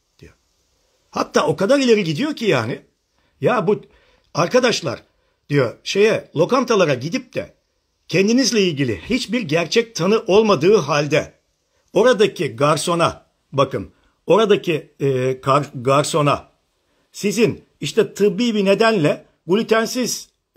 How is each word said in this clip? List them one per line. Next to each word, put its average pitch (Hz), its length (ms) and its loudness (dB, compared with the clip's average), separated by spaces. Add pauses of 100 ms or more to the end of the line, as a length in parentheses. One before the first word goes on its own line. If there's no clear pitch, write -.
(200)
diyor. 82 140 -20 (800)
Hatta - 360 -2
o 151 80 0
kadar 233 240 2
ileri 226 240 4
gidiyor 185 320 -4
ki 233 100 -8
yani, 127 360 -2 (600)
ya 190 260 0
bu 202 140 0 (520)
arkadaşlar 175 720 0 (460)
diyor, 131 240 0 (100)
şeye, 202 520 0
lokantalara 185 580 2
gidip 160 420 -8
de 98 180 -10 (540)
kendinizle 220 540 2
ilgili 135 400 -2
hiçbir 240 400 -4
gerçek 170 540 -2
tanı 202 320 0
olmadığı 202 500 4
halde 147 560 -2 (600)
oradaki 190 640 2
garsona, 151 680 0 (260)
bakın, 131 400 -2 (340)
oradaki, 185 760 0
e, 143 80 -2 (240)
gar-, 131 520 -2
garsona 143 640 0 (720)
sizin 196 440 -2 (180)
işte 202 320 -2
tıbbi 208 420 0
bir 196 100 0
nedenle 196 600 0 (220)
glutensiz, 226 800 -2 (280)